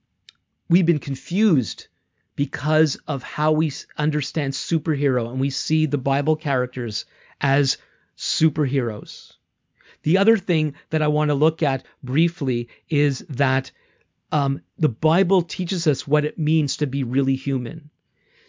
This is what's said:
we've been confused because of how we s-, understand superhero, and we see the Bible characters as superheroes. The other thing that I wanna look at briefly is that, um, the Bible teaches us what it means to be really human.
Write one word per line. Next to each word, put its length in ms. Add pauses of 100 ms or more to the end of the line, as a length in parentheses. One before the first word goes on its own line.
(680)
we've 160
been 140
confused 880 (480)
because 640 (100)
of 160
how 300
we 140
s-, 200 (100)
understand 560
superhero, 760
and 100
we 100
see 360
the 120
Bible 380
characters 720 (340)
as 380 (400)
superheroes. 1160 (680)
The 140
other 200
thing 380 (140)
that 120
I 60
wanna 280
look 280
at 220 (180)
briefly 640 (220)
is 400
that, 420 (600)
um, 300 (160)
the 120
Bible 520
teaches 460
us 200
what 180
it 120
means 400
to 100
be 160
really 320
human. 540 (600)